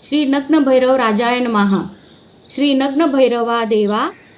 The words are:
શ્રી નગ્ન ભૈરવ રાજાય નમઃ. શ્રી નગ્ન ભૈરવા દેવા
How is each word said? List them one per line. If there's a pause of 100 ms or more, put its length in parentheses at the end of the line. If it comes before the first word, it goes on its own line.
શ્રી
નગ્ન
ભૈરવ
રાજાય
નમઃ. (680)
શ્રી
નગ્ન
ભૈરવા
દેવા (260)